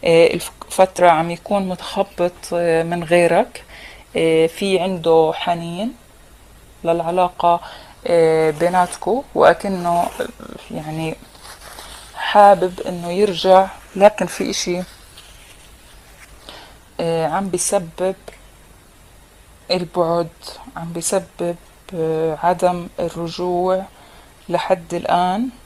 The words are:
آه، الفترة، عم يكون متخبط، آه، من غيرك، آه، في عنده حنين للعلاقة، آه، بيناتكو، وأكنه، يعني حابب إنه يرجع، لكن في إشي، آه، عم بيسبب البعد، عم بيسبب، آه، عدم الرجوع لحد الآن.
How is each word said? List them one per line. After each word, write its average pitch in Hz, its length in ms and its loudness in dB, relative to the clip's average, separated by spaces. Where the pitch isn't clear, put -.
آه، 170 240 6
الفترة، - 800 0
عم 165 220 2
يكون 190 380 -4
متخبط، 180 640 -4
آه، 165 300 0
من 170 200 -4
غيرك، 170 600 2
آه، 165 300 2
في 190 320 -2
عنده 165 560 2
حنين 175 580 -6
للعلاقة، 170 800 2
آه، 160 440 4
بيناتكو، 180 720 0
وأكنه، 175 760 2
يعني 160 440 -8
حابب 185 640 4
إنه 175 320 -8
يرجع، 190 560 4
لكن 202 300 4
في - 240 -6
إشي، 180 320 -6
آه، 165 280 -2
عم 185 220 -2
بيسبب 180 680 -4
البعد، 170 560 -2
عم 165 160 -10
بيسبب، 175 640 -6
آه، 160 500 -2
عدم 175 440 0
الرجوع 180 840 -4
لحد 170 440 -2
الآن. 180 560 -2